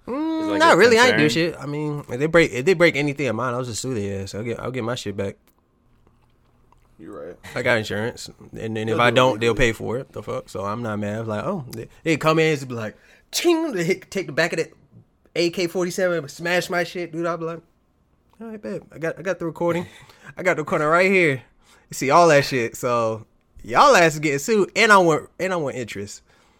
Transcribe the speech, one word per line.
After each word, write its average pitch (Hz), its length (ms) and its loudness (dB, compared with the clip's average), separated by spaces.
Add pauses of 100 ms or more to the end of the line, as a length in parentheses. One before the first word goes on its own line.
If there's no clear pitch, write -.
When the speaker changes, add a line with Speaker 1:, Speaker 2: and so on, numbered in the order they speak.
Speaker 1:
Mm, 320 340 -4
Speaker 2:
It's 320 80 -4
like 302 100 0
Speaker 1:
not 320 160 6
Speaker 2:
a - 20 6
Speaker 1:
really. 226 220 6
I 247 80 6
ain't 240 100 4
do - 60 2
Speaker 2:
concern. 151 60 4 (240)
Speaker 1:
shit. - 60 -16
I 139 60 -12
mean, 147 440 -6
if 123 100 -6
they 147 80 0
break, 165 240 4
if 123 140 -4
they 190 100 6
break 160 200 4
anything 143 320 -2
of 107 80 -2
mine, 120 180 -4
I'll 127 100 -4
just 120 180 -8
sue 131 140 -6
their 98 280 -6
ass. 98 120 -12
I'll 104 80 -8
get, 117 160 -8
I'll - 120 -8
get 127 120 -6
my 117 120 -4
shit 101 220 -8
back. 98 200 -6 (1600)
Speaker 3:
You're 82 280 -16
right. 87 100 -16 (180)
Speaker 1:
I 127 80 -4
got 120 160 2
insurance, 107 500 -6 (220)
and - 0 -
then 110 260 -8
if 110 100 -4
Speaker 3:
They'll 117 140 0
Speaker 1:
I 120 80 4
Speaker 3:
do 120 40 2
it - 20 -2
Speaker 1:
don't, 127 240 4
they'll 117 140 2
Speaker 3:
legally. 120 160 2
Speaker 1:
pay 110 40 0
for 107 240 -6
it. - 140 -14
The 110 100 -14
fuck? 117 260 -10
So 101 160 -10
I'm 107 200 -6
not 107 160 -6
mad. 104 280 -6
Like, 104 160 -6
oh, 156 280 -6
they, 113 160 -12 (160)
they 160 140 0
come 160 200 0
in 160 200 2
and 131 100 -12
be 123 80 -10
like, 107 200 -10 (380)
ching, 320 400 0
they 175 100 -4
hit, 180 280 -4
take 180 160 -6
the 151 60 -10
back 165 200 -2
of 165 60 -2
that 156 120 -4 (640)
A 170 140 0
K 175 180 -4
forty-seven, 180 640 -2
smash 175 400 -4
my 175 140 -2
shit, 170 280 -10
dude. 165 140 -6
I'll 170 120 -4
be 165 80 -8
like, 165 160 -10 (800)
"All 226 80 -16
right, 214 140 -16
babe, 214 300 -10
I - 60 -20
got, 156 220 -8
I - 20 -12
got 180 180 -6
the 170 60 -6
recording. 170 400 -2 (260)
<laughs> - 260 -20
I - 60 -8
got 180 120 2
the 156 80 -2
recording 156 240 0
right 180 240 4
here. 160 320 2 (460)
You - 40 -16
see 131 180 -2
all 170 180 8
that 143 160 6
shit." 117 320 -2
So 113 480 -2 (380)
y'all 226 320 6
asses 165 240 4
getting 143 200 0
sued, 214 360 0
and 214 160 4
I 202 60 10
want, 165 320 4 (100)
and 185 140 -4
I - 40 -2
want 139 180 -6
interest. 104 460 -10 (380)